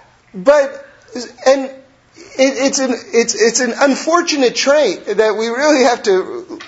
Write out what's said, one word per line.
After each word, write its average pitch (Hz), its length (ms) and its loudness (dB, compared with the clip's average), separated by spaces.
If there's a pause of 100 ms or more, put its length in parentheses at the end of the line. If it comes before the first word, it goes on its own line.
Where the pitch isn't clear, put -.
(340)
but, 269 520 2 (600)
and 269 200 2
it, - 80 -14 (640)
it's 269 420 0
an, 262 140 -2
it's, - 420 -2
it's 226 260 0
an 240 160 -2
unfortunate 294 800 0
trait 277 520 0
that 214 300 0
we 226 120 -4
really 269 360 2
have 247 200 0
to, 185 640 -2